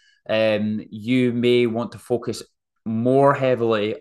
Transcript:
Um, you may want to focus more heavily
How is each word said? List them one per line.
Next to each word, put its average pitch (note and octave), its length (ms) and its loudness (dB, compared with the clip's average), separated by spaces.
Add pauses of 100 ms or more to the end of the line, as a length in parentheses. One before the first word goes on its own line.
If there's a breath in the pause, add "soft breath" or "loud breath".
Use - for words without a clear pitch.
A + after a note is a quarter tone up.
(300 soft breath)
Um, G#2+ 600 0
you A#2+ 420 0
may A#2+ 320 2
want A2+ 280 -4
to G#2+ 40 -16
focus A#2 460 -6 (420)
more B2+ 480 2
heavily A2+ 680 0